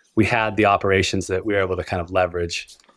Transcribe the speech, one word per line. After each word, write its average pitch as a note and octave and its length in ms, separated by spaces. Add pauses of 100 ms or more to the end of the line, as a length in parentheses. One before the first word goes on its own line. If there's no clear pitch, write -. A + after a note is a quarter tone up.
(140)
we A2 100
had A2 320
the G#2 100
operations G2 640
that F#2 180
we G#2 80
were G2+ 60
able F#2 160
to F2 80
kind F#2 180
of E2+ 100
leverage F2 560 (280)